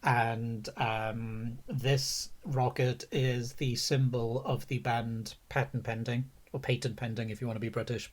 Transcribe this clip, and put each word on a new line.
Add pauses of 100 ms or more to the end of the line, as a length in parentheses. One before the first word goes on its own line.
And, (100)
um,
this (140)
rocket
is
the
symbol
of
the
band (140)
Patent
Pending, (220)
or
Patent
Pending
if
you
want
to
be
British